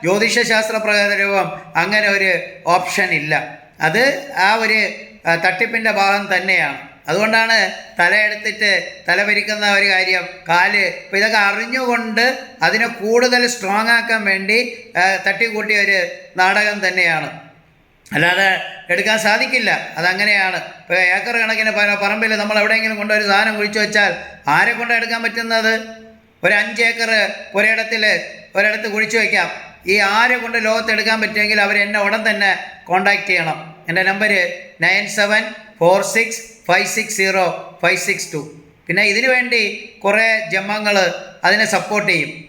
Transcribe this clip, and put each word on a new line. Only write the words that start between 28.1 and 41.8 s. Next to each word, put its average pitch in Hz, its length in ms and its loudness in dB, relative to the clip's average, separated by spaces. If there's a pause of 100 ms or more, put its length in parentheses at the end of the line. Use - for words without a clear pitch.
ഒരിടത്ത് 214 380 0
കുഴിച്ചു 214 280 0
വയ്ക്കാം. 190 280 0 (420)
ഈ 202 60 4 (180)
ആരെ 247 280 4
കൊണ്ട് 226 140 -4 (100)
ലോകത്ത് 226 280 0
എടുക്കാൻ 220 260 0
പറ്റുമെങ്കിൽ 214 400 0
അവർ 202 240 2
എന്നെ 208 200 -2
ഉടൻ 214 240 -2
തന്നെ 202 220 0 (380)
കോൺടാക്ട് 196 400 2
ചെയ്യണം. 165 300 -2 (300)
എൻ്റെ 180 200 0
നമ്പർ 202 240 0 (520)
നയൻ 196 200 2 (120)
സെവൻ 214 280 2 (360)
ഫോർ 185 180 6 (160)
സിക്സ് 226 260 -2 (280)
ഫൈവ് 190 260 2
സിക്സ് 220 240 -4
സീറോ 190 260 2 (380)
ഫൈവ് 180 240 2
സിക്സ് - 260 -4
ടു. 151 80 -6 (460)
പിന്നെ 190 240 2
ഇതിനു 233 240 0
വേണ്ടി 240 260 0 (420)
കുറേ 214 240 4 (240)
ജന്മങ്ങൾ 208 460 -2 (480)
അതിനെ 214 280 4
സപ്പോർട്ട് 196 380 0